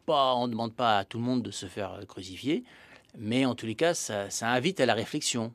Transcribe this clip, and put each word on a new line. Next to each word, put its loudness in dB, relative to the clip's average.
pas, 4
on 2
demande -4
pas 4
à 0
tout -10
le -2
monde 2
de -8
se -10
faire -8
crucifier, -4
mais 2
en 0
tous -10
les -4
cas, 2
ça, -4
ça -2
invite 2
à 4
la 6
réflexion. -2